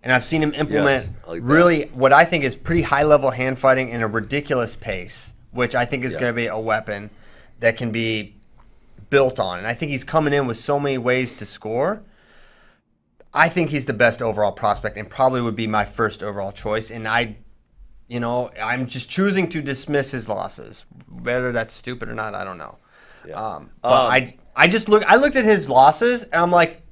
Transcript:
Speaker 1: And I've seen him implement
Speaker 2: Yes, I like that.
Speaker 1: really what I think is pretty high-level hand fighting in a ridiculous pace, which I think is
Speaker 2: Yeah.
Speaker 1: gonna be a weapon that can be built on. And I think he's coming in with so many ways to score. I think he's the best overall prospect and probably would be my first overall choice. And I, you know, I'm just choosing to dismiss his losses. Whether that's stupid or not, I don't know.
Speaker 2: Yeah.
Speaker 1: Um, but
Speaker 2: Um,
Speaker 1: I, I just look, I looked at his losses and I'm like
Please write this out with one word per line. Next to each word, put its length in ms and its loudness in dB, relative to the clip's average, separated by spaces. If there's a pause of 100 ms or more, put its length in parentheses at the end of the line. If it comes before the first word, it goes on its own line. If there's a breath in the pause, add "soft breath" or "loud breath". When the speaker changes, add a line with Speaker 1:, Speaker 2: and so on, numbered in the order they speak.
Speaker 1:
And 100 2
I've 100 4
seen 200 0
him 100 0
implement 520 0
Speaker 2:
Yes, 80 -10 (120)
I 60 -18
like 100 -8
that. 60 -6
Speaker 1:
really 340 6 (120)
what 200 6
I 120 8
think 180 -2
is 120 -2
pretty 280 -2
high-level 480 4
hand 260 -4
fighting 320 2
in 120 -4
a 60 0
ridiculous 680 -2
pace, 580 -10 (180)
which 220 -2
I 120 0
think 180 -6
is 100 -6
Speaker 2:
Yeah. 80 -8
Speaker 1:
gonna 120 -2
be 140 -2
a 120 -6
weapon 500 -4 (500 soft breath)
that 160 2
can 160 -4
be 440 -4 (760)
built 300 2
on. 180 -2
And 100 -8
I 60 -4
think 180 -6
he's 120 -6
coming 300 0
in 140 2
with 100 -6
so 220 -2
many 180 -2
ways 400 -2
to 80 -14
score. 560 -4 (1300 soft breath)
I 160 4
think 200 -2
he's 160 -4
the 80 -4
best 280 2
overall 300 0
prospect 460 -4
and 120 -12
probably 320 0
would 140 -4
be 120 -6
my 180 -2
first 380 -4
overall 280 -8
choice. 400 -6
And 160 -10
I, 300 -2 (680)
you 120 -8
know, 320 -4 (100)
I'm 260 -4
just 220 -12
choosing 400 0
to 120 -6
dismiss 500 -4
his 180 -10
losses. 560 -10 (240)
Whether 420 -4
that's 220 -4
stupid 360 -12
or 60 -10
not, 200 -8
I 80 -8
don't 140 -12
know. 200 -18 (500 soft breath)
Speaker 2:
Yeah. 140 -10
Speaker 1:
Um, 300 -10 (100)
but 100 2
Speaker 2:
Um, 200 4
Speaker 1:
I, 240 0 (200)
I 120 6
just 200 0
look, 180 6
I 100 8
looked 200 4
at 100 2
his 220 4
losses 560 4
and 180 -6
I'm 100 2
like 300 4 (100)